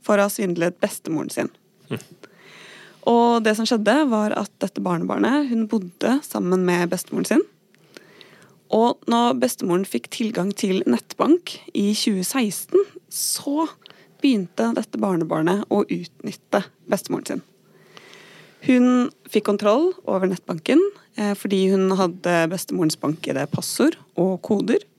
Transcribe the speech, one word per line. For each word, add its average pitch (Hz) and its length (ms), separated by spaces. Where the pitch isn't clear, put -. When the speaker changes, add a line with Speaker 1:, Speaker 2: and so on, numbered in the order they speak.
Speaker 1:
for 208 200
å 202 60
ha - 20
svindlet 175 480
bestemoren - 560
sin. - 160
Speaker 2:
Hm. - 80
Speaker 1:
Og 233 340
det 220 160
som 226 80
skjedde, 220 300
var 214 320
at 208 220
dette 196 260
barnebarnet, 202 640
hun 226 180
bodde 220 540
sammen 185 420
med 175 280
bestemoren - 340
sin. 302 160
Og 233 340
når 233 320
bestemoren 196 480
fikk - 240
tilgang 202 440
til 190 320
nettbank - 680
i 202 220
tjue 208 300
seksten, 240 580
så - 640
begynte 226 540
dette 220 240
barnebarnet 170 720
å 208 160
utnytte - 800
bestemoren - 440
sin. - 160
Hun 247 480
fikk - 220
kontroll 208 440
over 185 280
nettbanken, 180 500
eh, 208 200
fordi 196 360
hun 190 220
hadde 180 440
bestemorens 175 460
bank-I 147 400
D, 135 120
passord - 500
og 185 300
koder. 208 400